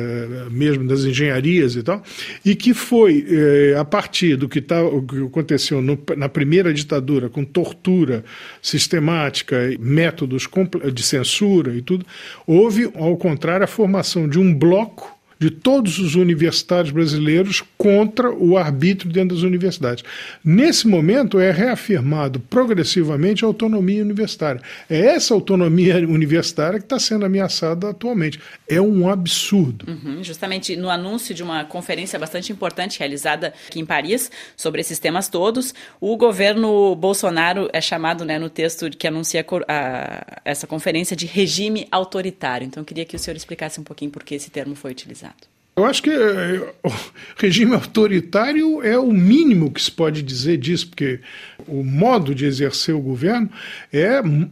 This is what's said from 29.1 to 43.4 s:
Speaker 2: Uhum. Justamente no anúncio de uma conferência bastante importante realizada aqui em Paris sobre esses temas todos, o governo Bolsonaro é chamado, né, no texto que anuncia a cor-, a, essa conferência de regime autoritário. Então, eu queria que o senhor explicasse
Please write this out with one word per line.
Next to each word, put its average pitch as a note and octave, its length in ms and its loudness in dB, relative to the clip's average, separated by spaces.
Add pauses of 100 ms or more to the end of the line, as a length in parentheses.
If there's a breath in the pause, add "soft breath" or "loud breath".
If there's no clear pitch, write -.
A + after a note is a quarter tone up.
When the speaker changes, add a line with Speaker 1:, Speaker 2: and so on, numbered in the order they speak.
Speaker 2:
Uhum. D#3 340 -10
Justamente F#3 540 -8
no F3+ 120 -6
anúncio F#3 460 -4
de E3+ 80 -12
uma D#3+ 220 -6
conferência F3+ 560 -8
bastante F3+ 320 -8
importante F#3 480 -8
realizada D3+ 520 -4 (140 loud breath)
aqui - 140 -12
em D#3+ 40 -6
Paris D#3+ 460 -4 (260 loud breath)
sobre D#3 240 -6
esses D3+ 200 -8
temas F3 280 -2
todos, A3+ 460 -2 (260 loud breath)
o G#3+ 160 -2
governo G#3 800 2
Bolsonaro F3+ 800 0
é D#3+ 80 -2
chamado, E3 440 -4
né, D#3 140 -4
no D#3+ 100 -6
texto E3 420 -4
que - 180 -4
anuncia D#3+ 320 -4
a D#3 40 -4
cor-, F3+ 220 -4
a, C#3 800 -6
essa C#3+ 240 -8
conferência D#3+ 480 -4
de E3+ 100 -8
regime G3 640 -2
autoritário. F#3 720 -4
Então, C3 160 -12
eu D3+ 40 -12
queria D#3+ 200 -10
que E3 120 -16
o - 20 -10
senhor E3 180 -10
explicasse D#3+ 440 -12